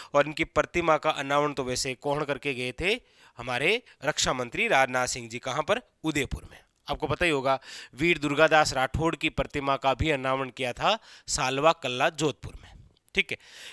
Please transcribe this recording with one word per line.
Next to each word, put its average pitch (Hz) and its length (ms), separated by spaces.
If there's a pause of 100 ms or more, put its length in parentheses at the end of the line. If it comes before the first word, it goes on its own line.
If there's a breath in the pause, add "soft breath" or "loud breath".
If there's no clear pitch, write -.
(140 loud breath)
और 143 140
इनकी 156 180
प्रतिमा 160 520
का 151 140
अनावरण 143 420
तो 135 100
वैसे 127 320
कौन 143 300
करके 135 280
गए 123 180 (100)
थे? 208 180 (380 soft breath)
हमारे 127 440 (240 soft breath)
रक्षा 151 280
मंत्री 127 340
राजनाथ 127 400
सिंह 117 220
जी। 117 100
कहाँ 131 240
पर? 220 180 (220)
उदयपुर 143 480
में। - 80 (280)
आपको 143 200
पता 151 180
ही 170 60
होगा, 135 280 (340 loud breath)
वीर 160 240
दुर्गादास 147 560
राठौड़ 143 420
की 156 160
प्रतिमा 139 460
का 131 160
भी 156 180
अनावरण 131 400
किया 123 220
था 175 240 (320 loud breath)
सालवा 139 440
कल्ला, 131 380
जोधपुर 151 440
में, - 160 (440)
ठीक 196 160
है। - 60 (360 loud breath)